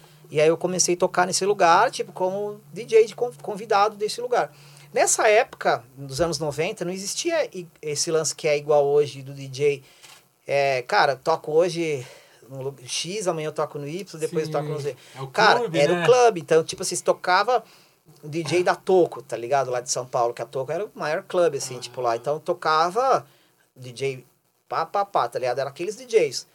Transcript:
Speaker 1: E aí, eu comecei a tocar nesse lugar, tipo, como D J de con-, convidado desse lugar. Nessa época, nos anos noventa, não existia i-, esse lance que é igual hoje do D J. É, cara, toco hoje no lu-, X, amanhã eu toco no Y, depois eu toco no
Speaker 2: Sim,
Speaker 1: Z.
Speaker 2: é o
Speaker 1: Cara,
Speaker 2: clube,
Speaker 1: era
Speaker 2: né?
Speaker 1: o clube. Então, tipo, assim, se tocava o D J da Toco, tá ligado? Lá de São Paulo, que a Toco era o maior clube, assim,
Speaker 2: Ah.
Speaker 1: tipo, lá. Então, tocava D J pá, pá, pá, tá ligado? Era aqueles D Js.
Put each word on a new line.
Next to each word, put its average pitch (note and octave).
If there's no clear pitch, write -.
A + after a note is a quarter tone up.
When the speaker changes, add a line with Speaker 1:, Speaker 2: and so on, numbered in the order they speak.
Speaker 1:
E C#3+
aí, D#3
eu E3
comecei F3+
a F3
tocar F3+
nesse F#3
lugar, F#3+
tipo, -
como G3+
D F3+
J A3
de G3+
con-, A#3+
convidado G#3
desse G#3
lugar. A#3+
Nessa D4
época, G#3
nos C3+
anos E3
noventa, D#3+
não F3
existia C4
i-, F3
esse D3+
lance D#3+
que -
é D3
igual D3
hoje C#3+
do C3+
D C#3
J. C3+
É, C#3
cara, D3
toco D#3
hoje D#3
no C3+
lu-, C3+
X, F3
amanhã D#3+
eu D3+
toco D3+
no C#3+
Y, F3
depois D#3
eu D#3
toco D3+
no D3+
Speaker 2:
Sim, D3
Speaker 1:
Z. C#3
Speaker 2:
é C3
o C3+
Speaker 1:
Cara, G#3
Speaker 2:
clube, E3+
Speaker 1:
era D3
Speaker 2:
né? F3
Speaker 1:
o -
clube. A#3
Então, D#3+
tipo, D#3+
assim, F#3
se -
tocava G3+
o D#3
D D#3+
J E3
da F3+
Toco, F3+
tá -
ligado? B2+
Lá B2
de B2
São B2
Paulo, A#2+
que -
a -
Toco C3+
era F3
o G#3+
maior E3
clube, E3
assim, B2+
Speaker 2:
Ah. A#2+
Speaker 1:
tipo, -
lá. A#2
Então, D3
tocava F3
D B2+
J C3
pá, C#3+
pá, G3+
pá, C#3
tá C3+
ligado? B2
Era C3+
aqueles F3+
D B3+
Js. F3